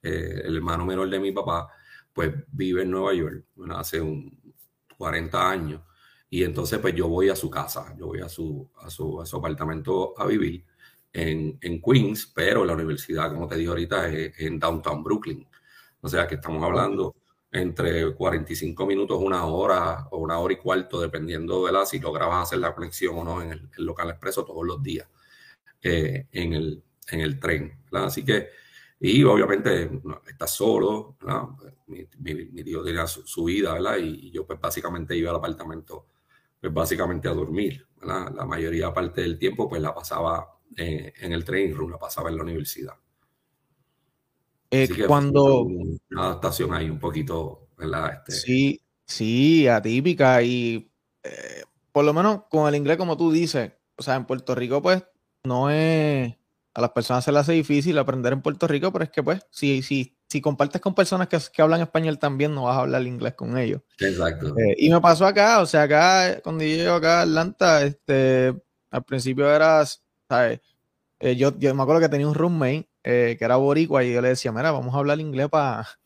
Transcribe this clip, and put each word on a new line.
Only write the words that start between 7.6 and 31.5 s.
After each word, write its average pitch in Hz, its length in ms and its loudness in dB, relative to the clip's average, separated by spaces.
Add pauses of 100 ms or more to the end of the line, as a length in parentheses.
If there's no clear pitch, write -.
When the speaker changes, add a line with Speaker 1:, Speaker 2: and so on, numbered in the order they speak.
Speaker 1:
yo 82 80 -12
voy 85 140 -8
a 87 80 -12
su, 76 420 -10 (100)
a 87 80 -18
su, 80 320 -8
a 82 60 -12
su 90 100 -12
apartamento 80 800 -4
a 101 80 -4
vivir 90 380 -2 (480)
en, 80 480 -4
en 85 220 -6
Queens, 110 520 2
pero 98 300 2
la 85 100 0
universidad, 78 580 -4
como 82 160 -8
te 82 80 -6
dije 82 120 -2
ahorita, 85 400 -2
es, 80 300 -8
es 80 80 -6
en 82 120 -6
Downtown 78 440 -4
Brooklyn. 78 440 -4 (560)
O 82 60 -8
sea, 87 180 0
que 80 100 -6
estamos 78 260 -6
Speaker 2:
Ok. 85 60 0
Speaker 1:
hablando 95 480 -2 (340)
entre 85 640 -2
cuarenta 82 380 -2
y 82 40 -8
cinco 80 300 -6
minutos, 98 340 0
una 90 260 0
hora 87 640 0
o 87 80 -8
una 80 200 -4
hora 92 160 0
y - 40 -10
cuarto, 90 420 -2
dependiendo, 82 600 -4
¿verdad? 92 220 2
Si 82 140 -6
lograbas 82 500 -2
hacer 95 100 -4
la 85 160 -4
conexión 85 440 -6
o 82 60 -6
no 85 180 -6
en 82 100 -10
el, 78 240 -16
el 85 80 -6
local 85 260 -6
expreso 95 340 -6
todos 82 220 -10
los 90 160 -6
días, - 260 -8 (760)
eh, 80 500 -2
en 85 200 -4
el, 78 300 -4 (260)
en 80 120 -4
el 73 200 -4
tren, 78 400 -4 (100)
¿verdad? 95 180 -2
Así - 160 -8
que, 107 240 0 (520)
y 107 240 4
obviamente, 101 640 2 (160)
no, - 240 -14
estás - 220 -8
solo, 107 680 -2
¿verdad? 98 240 -6 (420)